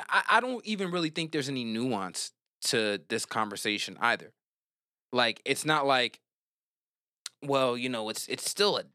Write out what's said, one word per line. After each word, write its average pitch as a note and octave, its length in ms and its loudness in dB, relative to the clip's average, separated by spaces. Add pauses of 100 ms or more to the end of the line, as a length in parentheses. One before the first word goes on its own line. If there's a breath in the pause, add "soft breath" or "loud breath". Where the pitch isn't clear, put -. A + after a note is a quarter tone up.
I, F#3+ 220 2
I A3 120 8
don't B3 220 -4
even G3 280 -2
really E3+ 180 0
think D#3 220 -4
there's C#3 180 0
any C3 140 -4
nuance A2+ 680 -2 (320)
to G#2+ 440 2
this A2+ 160 -2
conversation G#2 760 -2
either. A2 320 0 (800)
Like, A#2+ 320 2
it's C#3 220 0
not D3+ 220 2
like, B2+ 320 2 (1200)
well, C3+ 320 2
you B2 140 -4
know, A2+ 200 -2
it's, - 180 -6
it's - 200 -4
still G3+ 300 2
a, - 60 -4 (120)